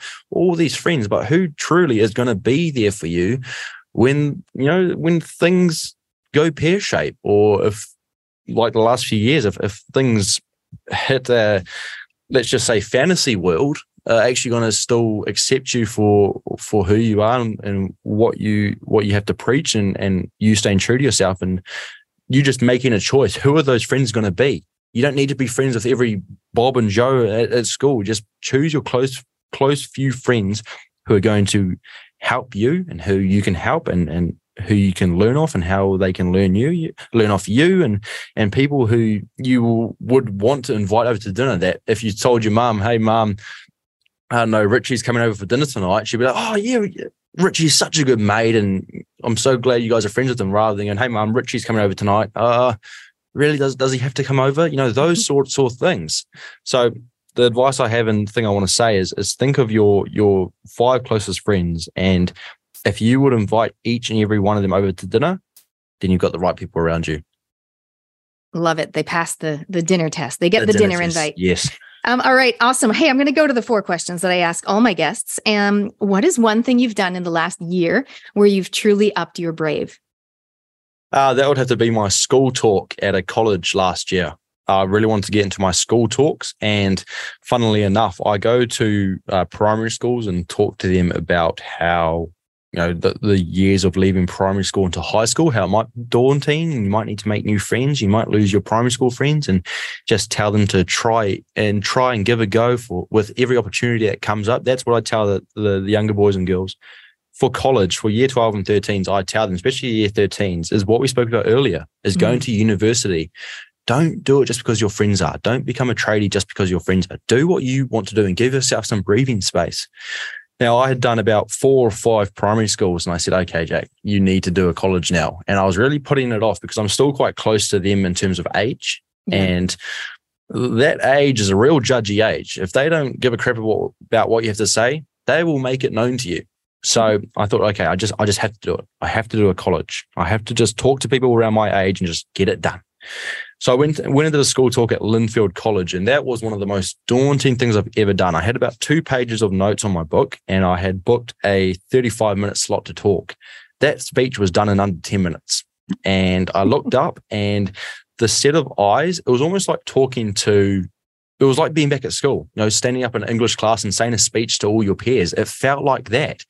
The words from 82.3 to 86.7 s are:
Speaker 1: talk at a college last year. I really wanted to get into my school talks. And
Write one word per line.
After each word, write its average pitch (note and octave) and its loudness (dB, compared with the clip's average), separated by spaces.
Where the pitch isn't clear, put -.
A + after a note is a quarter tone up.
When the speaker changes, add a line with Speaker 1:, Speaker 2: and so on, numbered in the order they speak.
Speaker 1:
talk G#2+ 0
at G2 0
a F#2 0
college G#2 0
last F#2 -2
year. F2 -2
I G2 2
really G2+ 2
wanted G#2+ 0
to - -8
get G#2 2
into G2 -6
my F#2+ 2
school A#2 2
talks. - -2
And G2+ 0